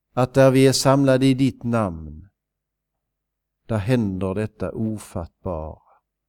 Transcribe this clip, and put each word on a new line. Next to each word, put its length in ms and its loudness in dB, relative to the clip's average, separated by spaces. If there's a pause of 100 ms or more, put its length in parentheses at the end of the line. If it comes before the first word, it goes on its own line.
(120)
att 220 -2
där 160 6
vi 160 6
är 60 4
samlade 540 2
i 80 4
ditt 280 -2
namn, 640 -4 (1400)
där 120 -4
händer 560 -2
detta 380 -6
ofattbara, 1080 -10 (460)